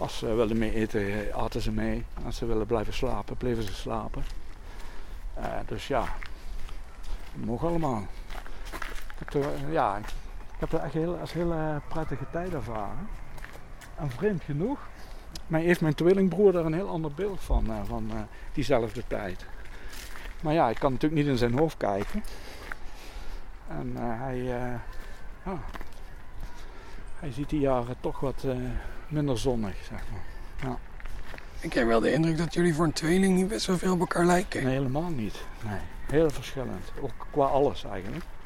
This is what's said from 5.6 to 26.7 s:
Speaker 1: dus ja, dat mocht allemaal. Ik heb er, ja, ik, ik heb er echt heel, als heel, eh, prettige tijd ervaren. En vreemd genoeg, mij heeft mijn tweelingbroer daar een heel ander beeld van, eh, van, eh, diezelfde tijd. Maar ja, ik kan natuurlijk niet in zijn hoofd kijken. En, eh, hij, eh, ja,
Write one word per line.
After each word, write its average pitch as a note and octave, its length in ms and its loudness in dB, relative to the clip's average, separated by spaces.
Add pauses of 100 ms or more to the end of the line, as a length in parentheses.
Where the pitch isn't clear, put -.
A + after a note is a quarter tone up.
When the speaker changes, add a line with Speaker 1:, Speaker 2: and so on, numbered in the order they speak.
Speaker 1:
dus A2 220 -4
ja, A#2+ 180 2 (1300)
dat - 120 -4
mocht A2+ 180 -2
allemaal. D#3 420 2 (1120)
Ik - 140 -6
heb C#3+ 100 2
er, D3 280 -2
ja, B2 260 4
ik, A2 100 -6 (460)
ik - 60 -8
heb - 140 0
er F#3+ 60 4
echt C3+ 140 -4
heel, E3 240 0
als D#3+ 160 -6
heel, E3+ 180 0
eh, D#3 240 0 (120)
prettige D3+ 440 -2
tijd F3 220 -2
ervaren. A2+ 540 -2 (880)
En D3 140 -4
vreemd D#3+ 340 0
genoeg, F3 360 -2 (680)
mij D#3+ 140 2
heeft F3 200 4
mijn D#3 140 4
tweelingbroer F#3+ 560 6
daar F3 140 4
een D#3+ 80 2
heel F#3+ 160 0
ander D#3+ 240 -2
beeld F3+ 280 -4
van, - 300 4
eh, G#2+ 120 -2
van, A2 280 -2
eh, G#2+ 60 -2 (360)
diezelfde A#2 540 2
tijd. G2+ 380 -4 (960)
Maar D3+ 120 2
ja, D#3 160 6
ik A2+ 100 0
kan D3 120 4
natuurlijk D3+ 300 4
niet C#3+ 100 4
in C3 60 4
zijn A#2+ 200 4
hoofd D#3+ 200 4
kijken. G2+ 460 0 (1400)
En, C#3 280 -4
eh, A#2+ 240 -2
hij, B2+ 200 -4
eh, B2 340 -2 (720)
ja, F#3+ 140 -4 (1600)